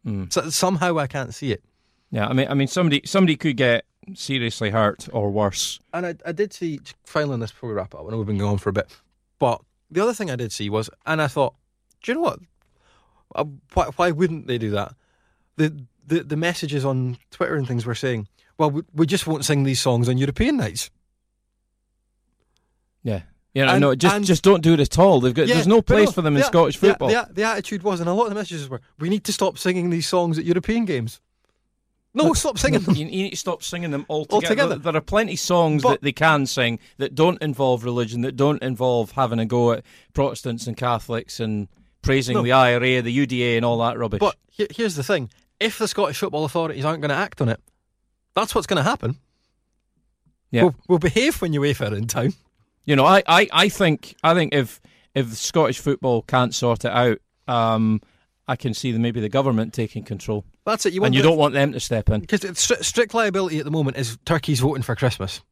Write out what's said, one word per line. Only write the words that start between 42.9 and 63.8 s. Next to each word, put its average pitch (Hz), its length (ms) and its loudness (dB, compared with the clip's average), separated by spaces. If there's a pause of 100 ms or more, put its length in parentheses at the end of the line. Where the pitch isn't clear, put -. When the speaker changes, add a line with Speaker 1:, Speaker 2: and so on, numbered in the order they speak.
Speaker 1:
the 117 100 -4
U 139 140 2
D 123 180 -2
A 120 140 2
and 117 80 0
all 117 140 0
that 117 180 -2
rubbish. 107 220 -4
Speaker 2:
But 202 160 0 (160)
he-, 208 180 -4
here's 214 260 -4
the 139 80 -4
thing, 147 260 -2 (300)
if 220 180 -2
the 220 100 -2
Scottish 190 300 -2
Football 156 280 -2
Authorities 151 400 -4
aren't 156 160 -2
gonna 147 120 -2
act 185 280 -4
on 117 80 2
it, 104 100 -4 (760)
that's 214 200 0
what's 220 120 0
gonna 165 160 0
happen. 139 340 -2 (1300)
Speaker 1:
Yeah. 117 120 4
Speaker 2:
We'll, 170 120 4 (120)
we'll 175 120 4
behave 226 420 2
when 175 120 -2
uefa 139 380 0
are 104 40 -4
in 110 120 -4
town. 123 260 -2 (520)
Speaker 1:
You 147 100 2
know, 135 100 6
I, 190 220 8
I, 175 240 6
I 180 180 4
think, - 540 0
I 160 100 6
think 160 200 2
if, 135 280 -2 (340)
if 120 180 -2
Scottish 135 460 0
football 127 440 0
can't 123 300 0
sort 120 320 -2
it 113 60 -2
out, 120 260 2 (300)
um, 110 540 0 (460)
I 127 80 -2
can 120 180 -6
see 127 180 -6
the, 113 80 -2
maybe 117 220 -2
the 107 80 -4
government 131 440 0
taking 110 300 -6
control. 104 400 -8 (220)
Speaker 2:
That's 214 200 -2
it. 170 80 0
You 185 60 -4
Speaker 1:
And 202 40 2
Speaker 2:
want 127 120 4
Speaker 1:
you 135 60 6
Speaker 2:
the 156 80 8
Speaker 1:
don't 165 80 4
want 147 160 4
them 139 200 2
to 123 60 -8
step 113 300 -2
in. 107 160 0
Speaker 2:
'Cause 208 180 -2
it's 185 240 -4
stri-, - 160 0
strict 233 300 -2
liability 190 460 -2
at 143 60 -6
the 147 60 -6
moment 139 260 -2